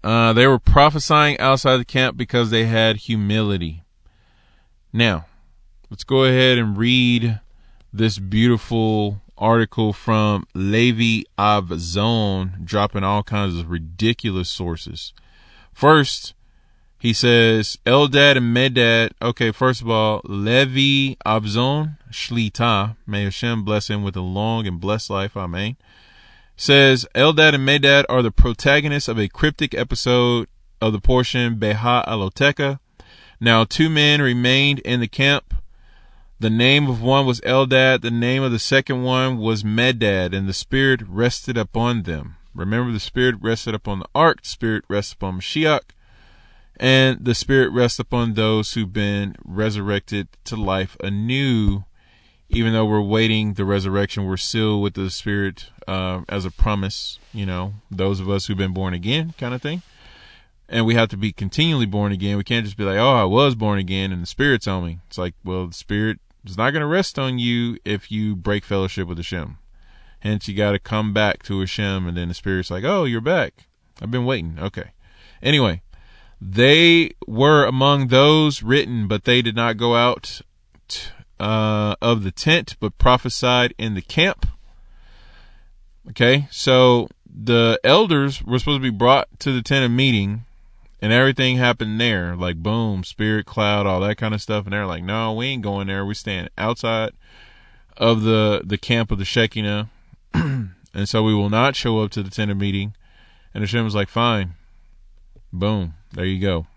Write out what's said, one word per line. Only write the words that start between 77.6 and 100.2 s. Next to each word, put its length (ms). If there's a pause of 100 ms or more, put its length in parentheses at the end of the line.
among 440
those 540
written, 460
but 160
they 180
did 140
not 200
go 180
out, 460 (1000)
uh, 600
of 220
the 80
tent, 500
but 180
prophesied 800
in 160
the 80
camp. 440 (1600)
Okay, 400
so 580 (180)
the 560
elders 600
were 160
supposed 240
to 80
be 60
brought 440
to 120
the 100
tent 220
of 60
meeting, 540 (560)
and 120
everything 440
happened 420
there, 380
like, 200
boom, 480
spirit 420
cloud, 400
all 140
that 180
kind 160
of 80
stuff. 220
And 80
they're 140
like, 160
"No, 300
we 140
ain't 160
going 240
there. 180
We 100
stand 440
outside 540 (840)
of 260
the, 420
the 140
camp 320
of 80
the 60
Shekinah, 640 (220)
<clears throat> 240